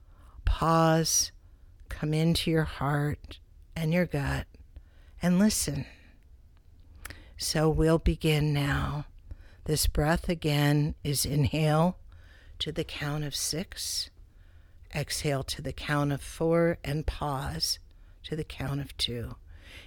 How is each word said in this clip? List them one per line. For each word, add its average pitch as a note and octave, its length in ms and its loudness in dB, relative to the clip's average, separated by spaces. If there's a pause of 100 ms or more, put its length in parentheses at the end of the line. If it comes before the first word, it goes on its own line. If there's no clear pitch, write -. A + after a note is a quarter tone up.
(460)
Pause, D#3+ 840 4 (580)
come D3+ 240 -4
into E3 360 2
your D#3+ 140 2
heart D3 760 -2 (360)
and D#3+ 160 0
your F3 140 2
gut, C#3 400 -4 (760)
and F3+ 180 4
listen. E3+ 460 2 (1500)
So D#3+ 320 2
we'll D#3 300 6
begin D3+ 560 2
now. C#3+ 520 -2 (580)
This D#3 220 0
breath D#3+ 440 2
again D3 640 2 (100)
is C#3 220 0
inhale D3+ 720 2 (600)
to D#3 120 -6
the D#3+ 120 -4
count D3+ 400 -6
of C#3+ 100 -6
six, - 760 -6 (840)
exhale C#3+ 500 -2
to - 180 -8
the C3+ 100 -6
count C#3+ 400 -2
of C#3 80 -4
four, E3+ 640 0
and D3 220 -4
pause C#3 720 -4 (440)
to - 140 -6
the D#3 80 -4
count C#3 360 -6
of - 180 -10
two. A#2+ 380 -6 (500)